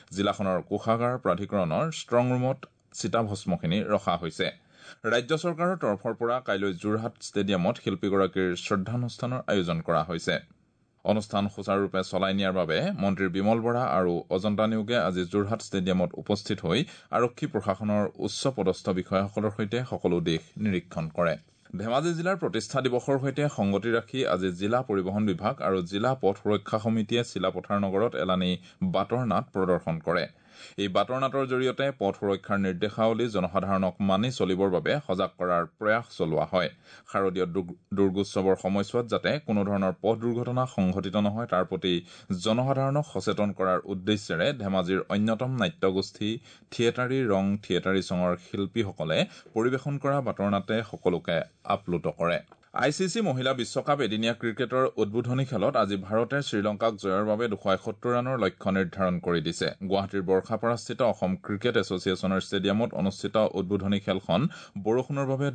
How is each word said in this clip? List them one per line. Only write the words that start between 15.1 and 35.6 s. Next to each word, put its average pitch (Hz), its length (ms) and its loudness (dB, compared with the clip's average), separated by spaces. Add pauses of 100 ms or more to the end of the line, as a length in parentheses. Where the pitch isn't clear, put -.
যোৰহাট 101 340 0
ষ্টেডিয়ামত 92 440 2 (120)
উপস্থিত 104 420 -2
হৈ 87 140 2 (380)
আৰক্ষী 120 360 0
প্ৰশাসনৰ 104 500 0 (220)
উচ্চ - 160 -6 (160)
পদস্থ 92 280 0 (140)
বিষয়াসকলৰ 101 580 0
সৈতে 110 200 -2 (140)
সকলো 87 260 2 (100)
দিশ 80 140 2 (220)
নিৰীক্ষণ 87 440 -2 (100)
কৰে। 85 180 2 (460)
ধেমাজি 135 360 0
জিলাৰ 180 240 -2
প্ৰতিষ্ঠা 135 440 -2
দিৱসৰ 123 360 0
সৈতে 139 220 -2 (120)
সংগতি 98 380 2
ৰাখি 113 260 -2 (140)
আজি 92 160 0 (100)
জিলা 107 200 0 (100)
পৰিবহণ 98 320 0 (100)
বিভাগ 95 360 -2
আৰু 95 120 2 (120)
জিলা 107 200 0 (100)
পথ 98 220 2
সুৰক্ষা 104 420 0
সমিতিয়ে 113 460 0
চিলাপথাৰ 95 540 -2
নগৰত 98 280 0 (100)
এলানি 92 280 2 (420)
বাটৰ 117 400 0
নাট 101 200 0
প্ৰদৰ্শন 90 440 0 (100)
কৰে। 85 180 2 (560)
এই 101 140 0
বাটৰ 101 280 0
নাটৰ 135 280 0
জৰিয়তে 131 340 0 (140)
পথ 98 200 2
সুৰক্ষাৰ 98 460 0
নিৰ্দেশাৱলী 107 600 0 (100)
জনসাধাৰণক 95 600 0 (140)
মানি 101 200 2 (100)
চলিবৰ 95 360 2
বাবে 82 180 0 (140)
সজাগ 95 320 0
কৰাৰ 90 240 2 (160)